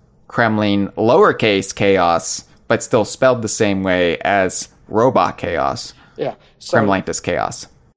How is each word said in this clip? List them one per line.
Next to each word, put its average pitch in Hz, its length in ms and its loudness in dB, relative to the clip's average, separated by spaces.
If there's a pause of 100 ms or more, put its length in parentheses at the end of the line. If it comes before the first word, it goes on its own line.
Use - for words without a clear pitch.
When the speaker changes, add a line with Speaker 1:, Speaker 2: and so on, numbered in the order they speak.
(280)
Speaker 1:
Kremling 107 680 0
lowercase 113 800 2
Chaos, 90 720 0 (240)
but 113 160 0
still 110 200 0
spelled 127 380 0
the 107 60 -6
same 98 340 -2
way 90 380 2
as 95 480 -2 (180)
Robot 104 520 0
Chaos. 71 540 -4 (240)
Speaker 2:
Yeah. 131 200 -6 (240)
So - 180 -2
Speaker 1:
Kremlantis 98 420 0
Chaos. 65 460 -6 (300)